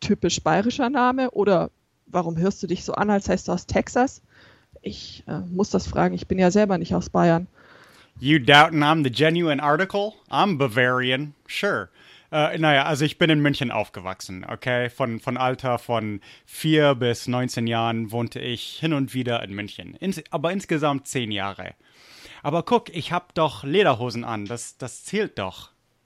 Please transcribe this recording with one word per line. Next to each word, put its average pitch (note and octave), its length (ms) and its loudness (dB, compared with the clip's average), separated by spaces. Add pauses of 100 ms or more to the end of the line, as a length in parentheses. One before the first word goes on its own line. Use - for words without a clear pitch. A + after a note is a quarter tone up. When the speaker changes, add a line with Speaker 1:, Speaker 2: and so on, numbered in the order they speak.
Speaker 1:
typisch - 420 0
bayerischer A3 480 0
Name? B3+ 400 0
Oder F#3 400 2 (360)
warum E3+ 300 -4
hörst F#3 260 0
du G3 40 -4
dich F3 180 -4
so - 80 -6
an, G#3 160 0
als G3+ 200 0
heißt - 200 -2
du - 40 -2
aus F#3 140 -4
Texas? - 540 0 (640)
Ich, - 440 -12
äh, - 140 -8
muss F3+ 300 -4
das F#3+ 160 -2
fragen, F3+ 280 0
ich F3 120 -8
bin F#3 120 -2
ja F3+ 120 4
selber G3 260 2
nicht F3 180 -4
aus F#3 140 -2
Bayern. F3 380 2 (760)
Speaker 2:
You D3 180 4
doubting D3 440 8
I'm D3+ 220 4
the C3 60 0
genuine D3+ 520 2
article? F#3 500 0 (160)
I'm E3 300 2
Bavarian, B2+ 760 0 (120)
sure. C#3+ 420 -2 (420)
Äh, D#3 280 0
naja, D3 260 6
also D3+ 220 0
ich D3 100 -6
bin E3+ 140 4
in D3+ 100 4
München C#3 300 0
aufgewachsen, F#2+ 760 -8
okay? B2 440 -2
Von, A#2 300 -4
von B2 180 -4
Alter B2+ 400 -2
von A2 420 -4 (240)
vier D3+ 500 4
bis A#2+ 320 -2
neunzehn B2 400 -2
Jahren A2+ 460 -2
wohnte A#2 280 -4
ich A#2+ 400 -8
hin D#3+ 120 0
und C3+ 220 -2
wieder A#2+ 280 -2
in F#2+ 120 -10
München. G2+ 400 -12
Ins-, F3+ 360 -6
aber E3 220 -2
insgesamt D3+ 540 -2
zehn A#2+ 240 -4
Jahre. G2 440 -6 (680)
Aber E3+ 220 0
guck, A#3+ 300 0
ich E3 180 -8
hab - 220 -6
doch D#3 300 0
Lederhosen B2+ 600 2
an, A2+ 200 -6
das, A#2 320 -10
das - 280 -14
zählt G3 340 -4
doch. F#2+ 320 -8 (360)